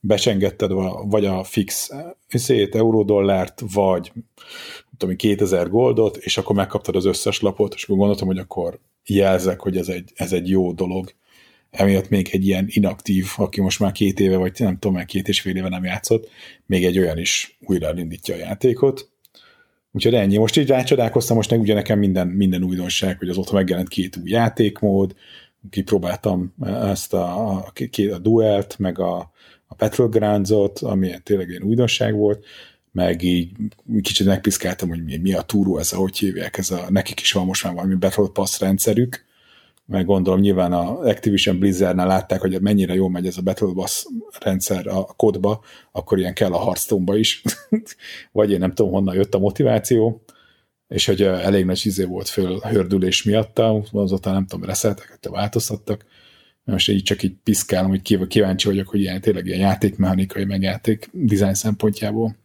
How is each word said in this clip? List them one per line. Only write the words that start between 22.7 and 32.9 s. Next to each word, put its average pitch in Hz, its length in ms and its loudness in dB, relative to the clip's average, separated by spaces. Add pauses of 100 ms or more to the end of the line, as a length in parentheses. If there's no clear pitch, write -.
hogy 90 100 -6
azóta 90 240 -4
megjelent 92 360 2
két 90 280 -4
új 85 140 -8
játékmód, 104 840 2 (560)
kipróbáltam 92 840 -2 (100)
ezt 101 500 -4
a, 90 420 -2
a, 95 160 -8
ké-, 107 380 -2
a 92 80 -6
duelt, 107 600 2
meg 90 200 -2
a, 90 180 -2 (500)
a - 120 -20
Battlegrounds-ot, 104 1000 2
ami 95 320 0 (120)
tényleg 95 260 -2
ilyen 90 140 -12
újdonság 113 520 0
volt, 104 300 0 (480)